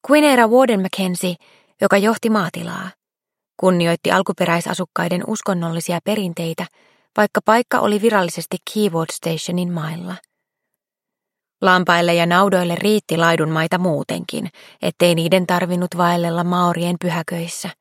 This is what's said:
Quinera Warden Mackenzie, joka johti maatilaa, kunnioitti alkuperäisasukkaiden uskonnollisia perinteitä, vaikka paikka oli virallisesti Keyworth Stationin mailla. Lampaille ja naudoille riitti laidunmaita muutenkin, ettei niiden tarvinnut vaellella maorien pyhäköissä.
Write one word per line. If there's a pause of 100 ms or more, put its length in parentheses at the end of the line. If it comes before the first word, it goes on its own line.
(100)
Quinera
Warden
Mackenzie, (460)
joka
johti
maatilaa, (680)
kunnioitti
alkuperäisasukkaiden
uskonnollisia
perinteitä, (520)
vaikka
paikka
oli
virallisesti (160)
Keyworth
Stationin
mailla. (1500)
Lampaille
ja
naudoille
riitti
laidunmaita
muutenkin, (320)
ettei
niiden
tarvinnut
vaellella
maorien
pyhäköissä. (120)